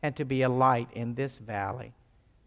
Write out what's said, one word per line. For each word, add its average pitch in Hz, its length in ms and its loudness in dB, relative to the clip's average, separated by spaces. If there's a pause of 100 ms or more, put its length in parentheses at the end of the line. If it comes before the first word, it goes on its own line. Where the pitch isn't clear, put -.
and 147 120 -2
to 151 80 -2
be 131 200 2
a 131 60 4
light 127 440 4
in 117 220 -6
this 135 220 -6
valley. 107 540 -6 (560)